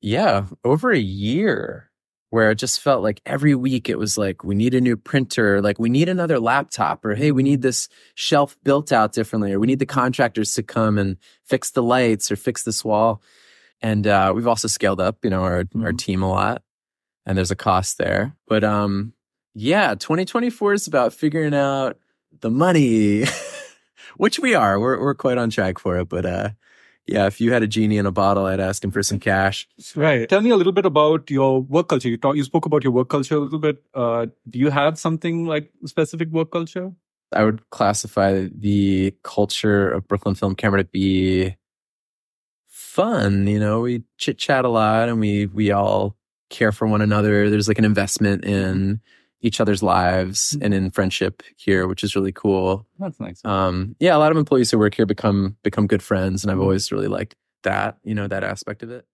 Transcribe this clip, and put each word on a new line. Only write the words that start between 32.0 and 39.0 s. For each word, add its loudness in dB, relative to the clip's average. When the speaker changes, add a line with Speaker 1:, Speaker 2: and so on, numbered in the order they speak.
Speaker 2:
You -2
talk, 0
you 0
spoke 0
about 2
your 2
work 2
culture -2
a 2
little -4
bit. -2
Uh, -2
do -10
you 2
have 0
something -4
like -4
specific -4
work -2
culture? -8
Speaker 1:
I 2
would -2
classify 0
the 2